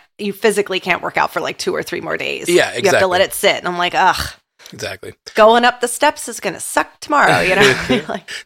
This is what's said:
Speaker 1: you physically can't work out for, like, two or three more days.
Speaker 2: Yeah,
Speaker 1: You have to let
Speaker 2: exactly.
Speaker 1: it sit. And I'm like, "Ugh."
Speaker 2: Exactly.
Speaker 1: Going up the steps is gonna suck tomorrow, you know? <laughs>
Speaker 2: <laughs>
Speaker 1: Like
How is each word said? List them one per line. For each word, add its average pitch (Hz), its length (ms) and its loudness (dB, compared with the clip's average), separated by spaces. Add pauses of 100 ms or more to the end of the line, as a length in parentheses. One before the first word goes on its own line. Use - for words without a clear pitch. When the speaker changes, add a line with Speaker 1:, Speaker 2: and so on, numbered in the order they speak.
(180)
Speaker 1:
you 202 140 -6
physically 196 480 0
can't 180 240 -2
work - 140 -4
out - 160 0
for, 170 80 -4
like, 143 160 -6
two 180 180 -4
or 160 80 -4
three - 160 -8
more 160 160 -6
days. 139 320 -6
Speaker 2:
Yeah, 175 280 4
Speaker 1:
You 180 140 0
have 139 100 4
to 190 80 4
let 180 120 2
Speaker 2:
exactly. 190 40 6
Speaker 1:
it 160 100 -4
sit. 175 260 0
And - 80 -8
I'm 175 100 -6
like, 175 160 -2
"Ugh." 165 360 2 (420)
Speaker 2:
Exactly. 98 440 -12 (180)
Speaker 1:
Going 233 320 6
up 247 160 0
the 240 60 -2
steps 294 420 -2
is 226 100 -12
gonna 185 200 -6
suck - 400 -4
tomorrow, 196 420 2
you 185 140 2
know? 190 200 4 (140)
<laughs> 247 160 0
Speaker 2:
<laughs> - 20 -18
Speaker 1:
Like - 220 -10 (160)